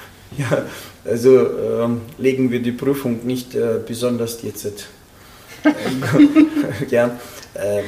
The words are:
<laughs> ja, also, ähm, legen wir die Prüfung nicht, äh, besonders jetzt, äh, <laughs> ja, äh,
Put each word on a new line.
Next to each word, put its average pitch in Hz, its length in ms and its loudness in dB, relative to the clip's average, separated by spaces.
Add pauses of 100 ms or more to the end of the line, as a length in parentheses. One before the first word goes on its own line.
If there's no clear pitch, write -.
(360)
<laughs> - 20 -14
ja, 127 260 -2 (400)
also, 123 340 6 (200)
ähm, 113 440 -2 (160)
legen 131 320 2
wir 120 100 -2
die 120 120 -2
Prüfung 123 540 -2
nicht, 127 280 -6
äh, 117 300 0
besonders 117 580 -4
jetzt, - 240 -10
äh, - 1040 -6
<laughs> 285 1200 2
ja, 120 200 4 (440)
äh, 101 340 -2